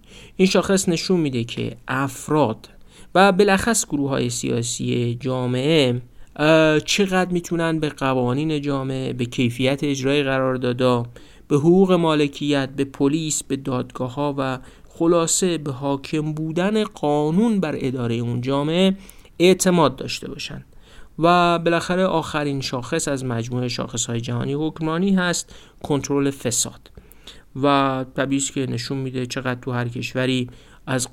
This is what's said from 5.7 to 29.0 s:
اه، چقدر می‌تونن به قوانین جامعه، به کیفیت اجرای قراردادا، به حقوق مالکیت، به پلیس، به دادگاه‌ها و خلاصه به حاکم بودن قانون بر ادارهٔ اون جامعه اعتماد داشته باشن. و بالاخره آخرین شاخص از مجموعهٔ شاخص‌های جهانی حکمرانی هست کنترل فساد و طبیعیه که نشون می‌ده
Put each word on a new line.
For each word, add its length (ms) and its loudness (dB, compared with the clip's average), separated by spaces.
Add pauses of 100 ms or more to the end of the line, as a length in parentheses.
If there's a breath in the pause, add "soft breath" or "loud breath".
اه، 440 4
چقدر 520 0
می‌تونن 480 0
به 100 -2
قوانین 720 0
جامعه، 520 -2
به 120 -2
کیفیت 580 0
اجرای 400 0
قراردادا، 840 0 (420 loud breath)
به 80 2
حقوق 360 6
مالکیت، 840 2
به 100 0
پلیس، 580 0
به 120 -4
دادگاه‌ها 800 -4
و 220 -4 (300 loud breath)
خلاصه 680 2
به 140 -6
حاکم 600 -4
بودن 500 -2
قانون 760 2
بر 200 -2
ادارهٔ 360 -2
اون 260 -2
جامعه 560 2 (420 loud breath)
اعتماد 560 4
داشته 320 -8
باشن. 380 -12 (540 soft breath)
و 400 4
بالاخره 460 0
آخرین 560 -2
شاخص 460 -4
از 180 -2
مجموعهٔ 420 -2
شاخص‌های 540 -4
جهانی 320 -4
حکمرانی 580 -2
هست 440 0 (280 loud breath)
کنترل 480 0
فساد 600 -6 (720 loud breath)
و 420 2 (100)
طبیعیه 380 -2
که 120 -4
نشون 320 -6
می‌ده 280 -6